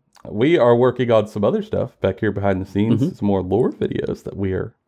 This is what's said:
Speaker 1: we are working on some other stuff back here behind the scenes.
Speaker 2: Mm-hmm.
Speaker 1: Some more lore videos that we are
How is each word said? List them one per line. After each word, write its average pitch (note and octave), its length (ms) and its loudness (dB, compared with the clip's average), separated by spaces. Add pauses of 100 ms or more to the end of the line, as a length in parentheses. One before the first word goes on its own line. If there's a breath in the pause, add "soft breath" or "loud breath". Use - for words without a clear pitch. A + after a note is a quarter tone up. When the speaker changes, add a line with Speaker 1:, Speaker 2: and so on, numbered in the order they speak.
(280)
Speaker 1:
we C#3+ 300 2
are A#2+ 180 6
working A#2+ 340 2
on G#2+ 160 4
some G#2+ 160 -6
other F3 200 0
stuff G#2+ 400 -6
back F#2+ 180 -2
here G#2+ 120 0
behind G2 280 -2
the F#2+ 100 -8
scenes. G#2+ 320 0
Speaker 2:
Mm-hmm. F3+ 120 -2
Speaker 1:
Some - 140 -4
more G2 140 2
lore G2+ 300 0
videos - 520 -6
that - 120 -12
we F#2+ 160 -4
are F#2+ 220 -6 (140)